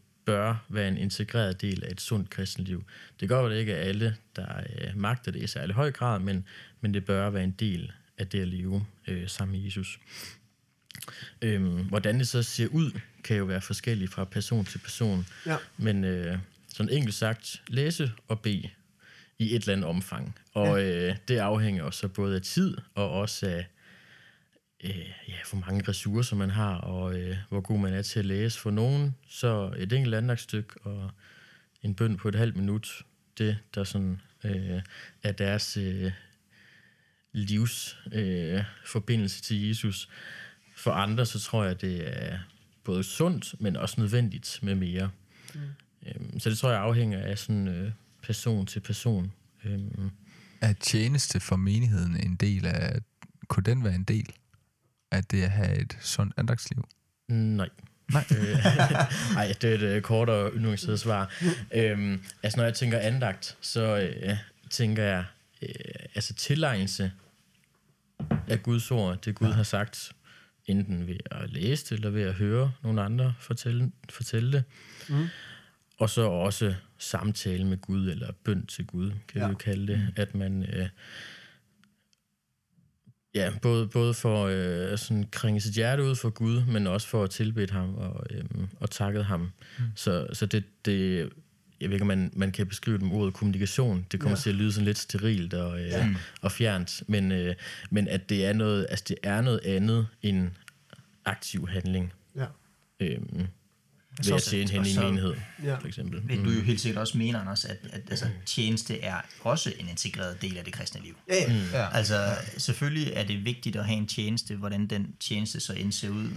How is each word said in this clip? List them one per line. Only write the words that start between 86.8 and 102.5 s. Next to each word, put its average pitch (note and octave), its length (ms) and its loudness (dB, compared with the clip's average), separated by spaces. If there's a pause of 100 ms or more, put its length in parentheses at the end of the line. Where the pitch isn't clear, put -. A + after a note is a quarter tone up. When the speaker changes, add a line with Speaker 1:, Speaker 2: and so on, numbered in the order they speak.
Speaker 1:
også F#2+ 200 0
for G#2+ 160 2
at F#2+ 60 0
tilbede A2 440 0
ham F#2+ 220 -2
og, G2 340 -6
øhm, - 380 -6 (120)
og G#2+ 120 -4
takket G2+ 340 0
ham. F#2+ 140 0 (400)
Speaker 3:
Mm. A#2+ 60 0 (100)
Speaker 1:
Så, F2+ 380 0
så - 120 0
det, G2+ 180 0 (220)
det, F#2+ 440 2 (520)
jeg D#2+ 80 -2
ved G2+ 60 2
ikke, G2 80 2
om G2+ 40 4
man, F#2+ 280 2
man F#2+ 160 2
kan G2 160 -2
beskrive G#2 300 -2
det F#2+ 80 0
med F#2 100 0
ordet G2+ 180 2
kommunikation. G2 800 2
Det F#2+ 80 -2
kommer G2+ 180 2
Speaker 2:
Ja. - 40 -2
Speaker 1:
til A2 80 0
at G2 60 2
lyde G#2+ 180 2
sådan G#2 120 2
lidt G#2 120 2
sterilt F#2+ 560 0
og, F2 280 -2
øh, F2 60 -4
Speaker 2:
Ja. F#2 280 2 (260)
Speaker 1:
og F#2+ 100 0
fjernt, G2 560 0
men, G2 240 4
øh, F2+ 240 0 (340)
men G2+ 180 2
at F#2 220 -2
det G2 160 2
er G2+ 80 4
noget, G#2+ 360 2
altså, - 180 -4
det - 160 -2
er G2+ 180 2
noget B2 240 4
andet G#2+ 420 4 (140)
end F#2+ 280 4 (760)
aktiv G2 420 -4
handling. F#2 460 -2 (220)
Speaker 2:
Ja. C3 100 -4 (540)